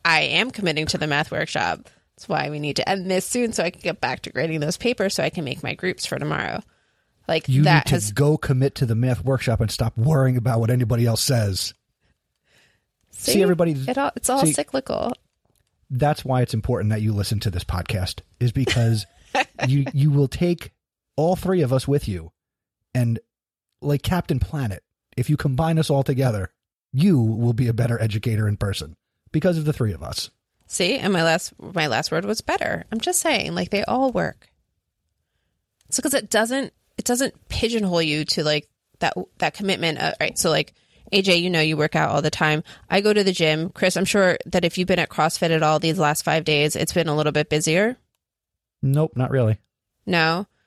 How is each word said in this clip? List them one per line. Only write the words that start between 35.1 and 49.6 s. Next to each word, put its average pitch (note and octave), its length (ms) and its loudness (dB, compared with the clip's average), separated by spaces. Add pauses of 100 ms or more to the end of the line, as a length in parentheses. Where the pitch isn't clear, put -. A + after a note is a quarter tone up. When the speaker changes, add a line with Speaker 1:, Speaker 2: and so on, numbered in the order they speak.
Speaker 1:
So, - 120 -2
'cause C#4+ 120 0
it A#3+ 160 -2
doesn't, A#3 440 0 (240)
it - 80 -8
doesn't B3 420 -2
pigeonhole G#3 540 0
you D#3 240 0
to, - 180 -2
like, D3+ 240 0 (320)
that, - 140 0 (240)
that D#3+ 160 -2
commitment. E3 440 -2
Uh, D#3 220 -2
right. - 180 -4
So, F3 120 0
like, D#3 240 0 (400)
A G3 80 4
J, F#3+ 160 4
you F3 120 0
know, E3+ 120 2
you D#3 160 2
work D3+ 180 0
out D#3 140 2
all D3 120 0
the D3+ 80 0
time. D3+ 360 0 (240)
I G3 100 2
go G#3 140 2
to G#3 100 4
the F#3+ 80 2
gym. D#3+ 380 0
Chris, - 260 0
I'm F3+ 80 0
sure F#3+ 340 2 (100)
that F3 180 0
if E3+ 120 -4
you've F3+ 120 0
been F3+ 100 2
at D#3+ 80 0
CrossFit D#3+ 440 0
at D#3+ 120 2
all D#3 160 4
these D#3+ 200 0
last D3+ 240 0
five D#3+ 200 0
days, D3+ 320 0
it's - 180 -2
been E3 140 0
a D3+ 80 0
little D3+ 160 0
bit D3+ 180 -2
busier. E3 460 0 (840)
Speaker 2:
Nope, C#3+ 340 2
not B2+ 160 -2
really. A2+ 280 2 (460)